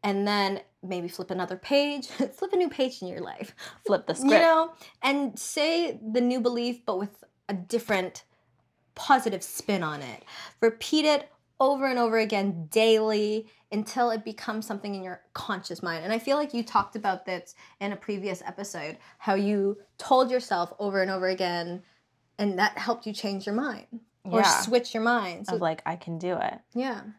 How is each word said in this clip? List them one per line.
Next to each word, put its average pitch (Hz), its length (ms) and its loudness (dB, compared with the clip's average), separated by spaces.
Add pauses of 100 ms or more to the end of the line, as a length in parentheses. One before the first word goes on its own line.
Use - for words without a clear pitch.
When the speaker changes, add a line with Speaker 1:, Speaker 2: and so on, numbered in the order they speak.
Speaker 1:
and 202 240 2
then 196 340 2 (200)
maybe 180 280 -6
flip - 220 -10
another 185 260 -4
page, 285 500 2
<laughs> - 260 -2
flip 392 200 -4
a 370 40 2
new 349 120 4
page 254 320 -2
in 185 80 -8
your 175 120 -10
life. - 320 -12 (320)
Speaker 2:
Flip 202 220 2
the - 60 -2
Speaker 1:
You - 60 -4
Speaker 2:
script. 285 220 8
Speaker 1:
know, 330 320 6 (280)
and 277 360 0
say 330 640 0
the 220 200 0
new 247 180 2
belief, 240 460 -2
but 190 140 -2
with 202 240 -8 (260)
a 202 40 -2
different 190 680 -2 (720)
positive 208 480 2
spin - 400 -2
on 151 180 -4
it. 123 220 -14 (380)
Repeat 233 440 2
it 294 240 4 (300)
over 269 280 2
and 247 120 0
over 226 180 4
again 196 540 0
daily 220 760 4 (240)
until 226 400 0
it 220 120 -4
becomes 220 420 -8
something 202 300 -8
in 190 80 -10
your 185 180 -12 (120)
conscious 185 500 -6
mind. 165 200 -4
And 208 100 -2
I 233 60 -2
feel 277 180 0
like 285 160 -2
you 233 100 -2
talked 208 320 0
about 196 300 -2
this 180 280 -8 (280)
in 202 100 -2
a 196 60 -6
previous 196 480 -6
episode, 190 520 -10 (200)
how - 180 0
you 202 420 2 (200)
told 254 340 4
yourself 202 480 0
over 196 220 0
and 190 100 0
over 185 160 0
again, 175 540 -2 (580)
and 202 200 0
that 180 180 2
helped 233 280 -2
you 220 80 -6
change 196 320 -6
your 208 100 -4
mind 247 320 -4 (360)
or 220 160 2
Speaker 2:
Yeah. 190 220 6
Speaker 1:
switch 240 320 0
your 220 100 -2
mind. 208 440 0
So 226 80 -2
Speaker 2:
Of, 190 60 0
like, 160 240 -2
"I 165 120 -2
can 165 200 -8
do 175 200 -2
it." - 220 -4 (140)
Speaker 1:
Yeah. 247 280 -4 (180)